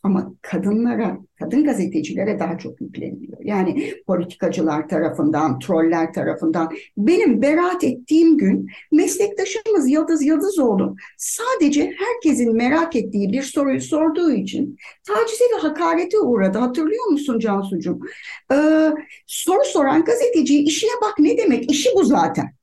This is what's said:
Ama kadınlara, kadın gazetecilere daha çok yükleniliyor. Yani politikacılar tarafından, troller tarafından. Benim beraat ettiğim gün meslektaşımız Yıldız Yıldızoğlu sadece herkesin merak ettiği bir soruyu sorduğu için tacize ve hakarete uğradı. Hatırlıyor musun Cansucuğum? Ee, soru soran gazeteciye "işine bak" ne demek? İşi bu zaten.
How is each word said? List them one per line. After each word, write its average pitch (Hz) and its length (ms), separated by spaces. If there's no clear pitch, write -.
Ama 196 380
kadınlara, 214 760
kadın 294 260
gazetecilere 190 720
daha 170 200
çok - 220
yükleniliyor. - 640
Yani 208 500
politikacılar 170 840
tarafından, 151 720
troller 165 540
tarafından. 165 580
Benim 262 460
beraat 349 420
ettiğim 311 540
gün - 300
meslektaşımız 403 960
Yıldız 311 340
Yıldızoğlu 262 760
sadece 349 800
herkesin 285 580
merak 285 400
ettiği 202 360
bir 269 100
soruyu 269 380
sorduğu 311 520
için 202 440
tacize 453 400
ve 330 40
hakarete 330 580
uğradı. 220 400
Hatırlıyor 320 480
musun 285 320
Cansucuğum? 196 640
Ee, 311 380
soru 392 380
soran 302 400
gazeteciye 453 560
"işine 440 420
bak" 415 160
ne 302 200
demek? 311 320
İşi - 240
bu 381 100
zaten. 165 420